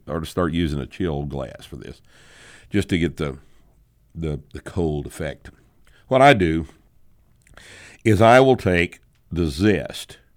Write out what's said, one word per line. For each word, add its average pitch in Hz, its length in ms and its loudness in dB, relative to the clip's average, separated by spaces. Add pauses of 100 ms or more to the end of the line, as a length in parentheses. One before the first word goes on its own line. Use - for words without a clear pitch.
ought 80 120 -6
to 78 60 -10
start 87 260 -4
using 78 280 -2
a 62 60 -8
chill 73 380 -6
glass 67 400 -12
for - 120 -18
this, - 260 -18 (680)
just 101 200 -2
to 92 80 0
get 80 180 -2
the, 69 220 -8 (760)
the, 78 260 -8 (120)
the 69 80 -14
cold 76 460 -6
effect. - 440 -12 (580)
What 131 120 2
I 139 140 8
do 82 320 0 (1400)
is 107 160 4
I 117 200 8
will 131 160 4
take 90 440 -2 (300)
the 85 160 -2
zest 80 720 -2 (180)